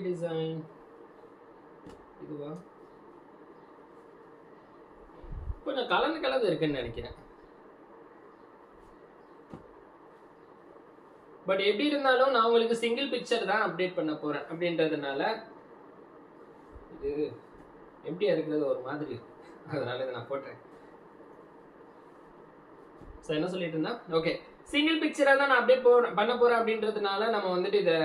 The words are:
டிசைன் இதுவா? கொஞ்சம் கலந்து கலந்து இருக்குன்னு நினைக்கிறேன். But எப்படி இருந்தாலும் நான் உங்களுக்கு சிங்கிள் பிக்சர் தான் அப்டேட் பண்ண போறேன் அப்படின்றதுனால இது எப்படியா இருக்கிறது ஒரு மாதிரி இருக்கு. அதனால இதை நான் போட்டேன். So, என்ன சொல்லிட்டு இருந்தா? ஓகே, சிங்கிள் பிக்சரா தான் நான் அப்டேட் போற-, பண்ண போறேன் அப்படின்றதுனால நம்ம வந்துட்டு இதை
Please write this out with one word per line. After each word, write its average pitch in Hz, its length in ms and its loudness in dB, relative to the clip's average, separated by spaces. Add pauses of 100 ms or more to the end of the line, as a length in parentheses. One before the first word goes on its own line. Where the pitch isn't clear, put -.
டிசைன் 160 500 -4 (1700)
இதுவா? 147 260 -10 (3250)
கொஞ்சம் 254 280 -4
கலந்து 277 320 0
கலந்து 262 260 2
இருக்குன்னு 151 300 0
நினைக்கிறேன். 117 360 -10 (4000)
But 190 200 2
எப்படி 208 220 2
இருந்தாலும் 269 440 4
நான் 226 140 6
உங்களுக்கு 233 360 4
சிங்கிள் 240 280 0
பிக்சர் 226 380 -2
தான் 214 160 2
அப்டேட் 180 320 -2
பண்ண 156 240 -2
போறேன் 147 280 -4
அப்படின்றதுனால 156 720 -2 (1900)
இது 151 140 -2 (840)
எப்படியா 180 260 0
இருக்கிறது 151 380 -2
ஒரு - 160 -4
மாதிரி 147 240 -8
இருக்கு. - 220 -14 (380)
அதனால 127 320 -4
இதை 127 120 -6
நான் 113 160 -12
போட்டேன். - 260 -8 (2750)
So, - 120 -10
என்ன 165 160 -2
சொல்லிட்டு 175 240 -4
இருந்தா? 185 180 -2 (240)
ஓகே, - 140 0 (400)
சிங்கிள் 311 300 2
பிக்சரா 285 380 4
தான் 277 120 2
நான் 247 100 6
அப்டேட் 254 240 6
போற-, 240 320 6
பண்ண 220 220 2
போறேன் 240 200 6
அப்படின்றதுனால 214 720 0
நம்ம 190 220 0
வந்துட்டு 196 280 2
இதை 170 200 4